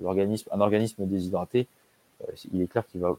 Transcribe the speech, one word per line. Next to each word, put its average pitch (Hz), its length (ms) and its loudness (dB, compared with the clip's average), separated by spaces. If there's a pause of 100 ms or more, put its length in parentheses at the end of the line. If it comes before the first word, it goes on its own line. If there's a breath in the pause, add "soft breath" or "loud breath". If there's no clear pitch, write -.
L'organisme, 98 500 0
un 98 80 0
organisme 104 460 2
déshydraté, 95 640 0 (560)
euh, - 80 -10 (200)
il 92 100 2
est 90 60 0
clair - 200 -2
qu'il 92 120 -10
va 90 200 0